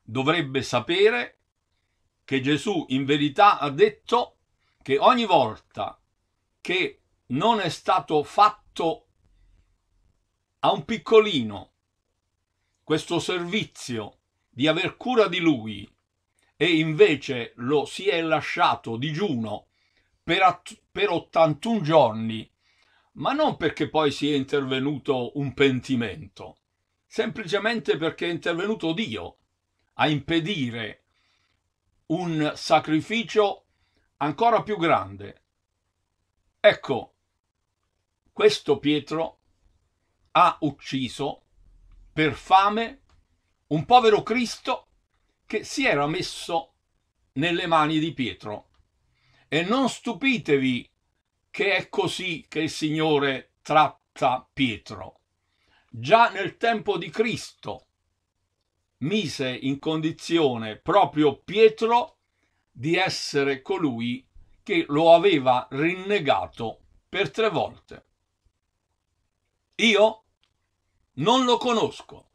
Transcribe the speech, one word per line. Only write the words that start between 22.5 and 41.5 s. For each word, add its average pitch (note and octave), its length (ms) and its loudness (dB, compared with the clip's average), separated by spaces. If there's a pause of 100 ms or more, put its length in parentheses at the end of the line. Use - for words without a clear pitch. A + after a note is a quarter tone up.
ma F3+ 200 -4
non C#4+ 240 0
perché D3+ 320 -2
poi D3+ 240 2
sia D3 240 -2
intervenuto C3+ 1000 -2
un C#3 160 -6
pentimento, A#2 1040 -2 (480)
semplicemente G#3+ 880 -4
perché D#3+ 320 -4
è - 20 -4
intervenuto E3+ 640 -4
Dio A2+ 460 -8 (560)
a B2+ 140 0
impedire D3 960 -4 (1000)
un D#3+ 500 -2
sacrificio F3+ 1120 0 (520)
ancora F#3+ 440 2
più G#3 140 -6
grande. G2+ 680 -2 (1120)
Ecco, - 560 2 (1160)
questo G3 460 2
Pietro D3+ 600 -2 (920)
ha E3+ 280 4
ucciso C#3 840 -6 (680)